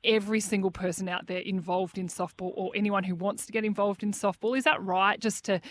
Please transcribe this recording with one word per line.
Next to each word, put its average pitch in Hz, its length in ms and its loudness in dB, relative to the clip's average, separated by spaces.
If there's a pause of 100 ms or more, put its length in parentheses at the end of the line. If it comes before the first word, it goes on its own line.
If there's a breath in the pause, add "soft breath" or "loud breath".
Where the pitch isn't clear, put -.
every 220 360 4
single 196 320 2
person 180 380 -4
out 180 160 -4
there 180 140 -4
involved 185 580 -2
in 185 100 -4
softball 180 480 -6
or 190 200 -4
anyone 202 280 2
who 185 120 -2
wants 196 320 -4
to - 40 -16
get 220 140 0
involved 202 380 0
in 208 80 0
softball. 208 440 0
Is 262 80 0
that 311 200 4
right? 190 360 2
Just - 260 -2
to, 190 140 2 (120)